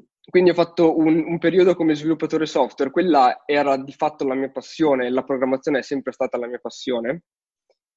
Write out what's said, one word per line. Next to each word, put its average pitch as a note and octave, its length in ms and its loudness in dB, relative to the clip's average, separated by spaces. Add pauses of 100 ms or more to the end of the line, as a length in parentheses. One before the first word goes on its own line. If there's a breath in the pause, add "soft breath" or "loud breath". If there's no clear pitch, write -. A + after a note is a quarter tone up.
(300)
quindi F3+ 220 4
ho D#3+ 40 2
fatto E3 440 2
un, D#3+ 260 4
un E3+ 140 -4
periodo F3+ 380 2
come D#3+ 180 0
sviluppatore D#3 520 -2
software, C3+ 440 -2
quella D3+ 560 2
era C#3 300 0
di C3+ 160 -10
fatto D3+ 340 -4
la C3 80 -2
mia C3+ 160 -4
passione, C3 580 -2
la B2+ 140 -2
programmazione C3 560 -2
è A#2+ 40 -4
sempre C3+ 280 -6
stata B2+ 260 -6
la A#2+ 120 -6
mia B2 100 -10
passione, B2 640 -6 (760)